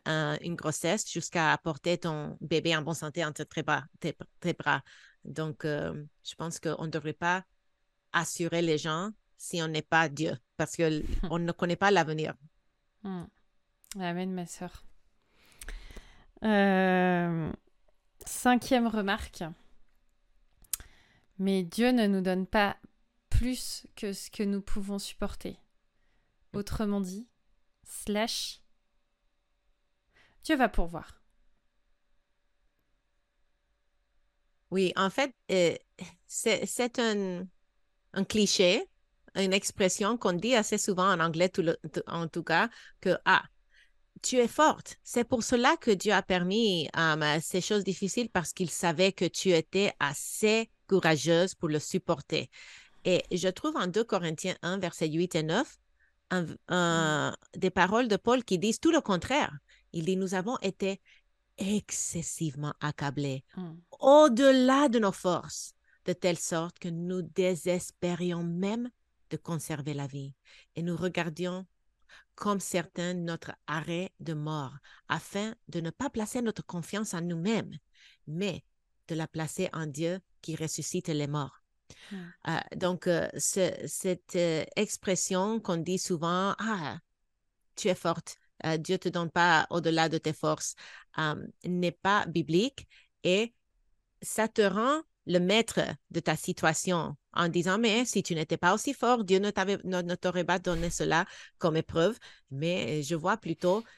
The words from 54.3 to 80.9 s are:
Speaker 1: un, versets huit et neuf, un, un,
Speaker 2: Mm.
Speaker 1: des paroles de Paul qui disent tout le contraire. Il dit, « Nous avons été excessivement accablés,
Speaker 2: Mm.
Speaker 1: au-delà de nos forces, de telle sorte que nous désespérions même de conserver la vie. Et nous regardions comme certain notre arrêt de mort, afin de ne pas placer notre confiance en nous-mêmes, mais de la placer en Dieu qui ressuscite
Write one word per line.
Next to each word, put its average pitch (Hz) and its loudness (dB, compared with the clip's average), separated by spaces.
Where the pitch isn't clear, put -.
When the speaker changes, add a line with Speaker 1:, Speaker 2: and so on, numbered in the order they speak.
Speaker 1:
un, 180 -4
versets 175 -4
huit 170 0
et 156 0
neuf, 175 -2
un, 180 -2
un, 165 2
Speaker 2:
Mm. - -14
Speaker 1:
des 185 0
paroles 202 2
de 208 0
Paul 240 2
qui 185 2
disent 208 -2
tout 330 4
le 311 4
contraire. 208 0
Il 165 -6
dit, « 185 0
Nous 190 -2
avons 196 -2
été 196 -4
excessivement 160 -4
accablés, 139 -4
Speaker 2:
Mm. 180 -10
Speaker 1:
au-delà 269 8
de 226 4
nos 202 4
forces, - -2
de 180 0
telle 175 0
sorte 170 -4
que 180 -8
nous 175 -4
désespérions 175 -2
même 196 -2
de 160 -4
conserver 151 -6
la 143 -4
vie. 139 -10
Et 160 -6
nous 175 -2
regardions 175 -4
comme 202 -2
certain 180 -4
notre 170 -6
arrêt 165 -4
de 156 -8
mort, 151 -6
afin 208 -4
de 165 -8
ne 165 -4
pas 262 -6
placer 220 -4
notre 214 -2
confiance 196 -6
en 170 -4
nous-mêmes, 175 -2
mais 170 -4
de 160 -6
la 160 -4
placer 160 -6
en 160 -6
Dieu 165 -4
qui 160 -8
ressuscite 160 -6